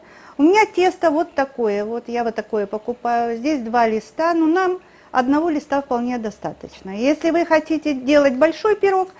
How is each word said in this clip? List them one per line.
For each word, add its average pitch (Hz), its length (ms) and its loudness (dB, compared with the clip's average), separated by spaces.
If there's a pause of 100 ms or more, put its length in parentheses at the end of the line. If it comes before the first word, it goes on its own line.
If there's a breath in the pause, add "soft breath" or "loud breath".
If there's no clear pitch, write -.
(380 loud breath)
У 277 40 2
меня 392 240 6
тесто 359 440 0
вот 339 220 -2
такое, 220 540 -2
вот 233 240 -8
я 240 120 -2
вот 226 120 -4
такое 214 320 -4
покупаю. 233 720 -4
Здесь 269 240 -2
два 226 260 0
листа, 320 460 -2
но 330 100 2
нам 370 360 2 (300 soft breath)
одного 285 380 0
листа 277 320 -2
вполне 247 380 -4
достаточно. 202 720 -12
Если 285 400 0
вы 330 160 2
хотите 311 480 0
делать 277 400 2
большой 320 420 2
пирог, 381 320 0 (100 loud breath)